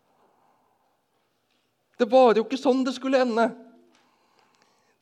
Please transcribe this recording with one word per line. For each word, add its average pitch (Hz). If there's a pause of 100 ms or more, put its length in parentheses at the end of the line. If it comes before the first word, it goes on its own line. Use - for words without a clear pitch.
(2000)
Det 247
var 247
jo 220
ikke 262
sånn 262
det 262
skulle 262
ende. 226 (1500)